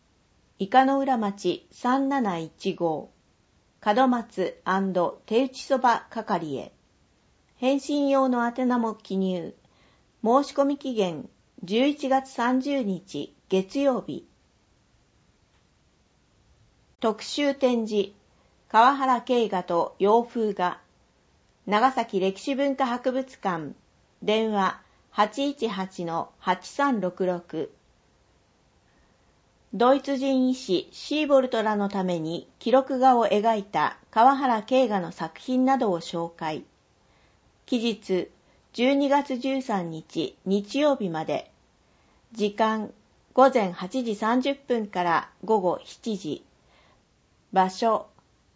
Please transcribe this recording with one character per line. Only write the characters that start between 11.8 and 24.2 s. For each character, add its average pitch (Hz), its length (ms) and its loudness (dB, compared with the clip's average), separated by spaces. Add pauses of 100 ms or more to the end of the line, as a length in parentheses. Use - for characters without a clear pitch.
一 285 200 -4
月 262 240 0
三 254 300 0
十 277 200 -2
日、 170 520 -6 (160)
月 190 300 0
曜 262 200 2
日。 - 260 -10 (2750)
特 214 220 -2
集 285 320 -2
展 247 320 0
示、 202 280 -2 (560)
川 240 260 6
原 262 240 0
慶 240 300 0
画 185 120 -2
と 170 360 -2
洋 220 260 4
風 220 300 -4
画。 180 260 -4 (840)
長 220 260 2
崎 226 260 -2
歴 190 220 0
史 277 140 -4
文 277 220 0
化 269 100 0
博 247 260 -4
物 262 260 -6
館、 165 360 -4 (480)